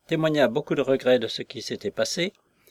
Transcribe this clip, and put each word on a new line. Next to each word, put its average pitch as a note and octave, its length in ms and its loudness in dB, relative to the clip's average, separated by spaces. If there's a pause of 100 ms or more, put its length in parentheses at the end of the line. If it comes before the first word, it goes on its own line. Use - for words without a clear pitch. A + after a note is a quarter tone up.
témoigna D#3 420 2
beaucoup D3 280 -2
de C#3+ 60 2
regret B2+ 360 4
de A2+ 100 -2
ce - 140 -8
qui - 220 -12
s'était G#2 260 -8
passé, E3+ 440 -2 (380)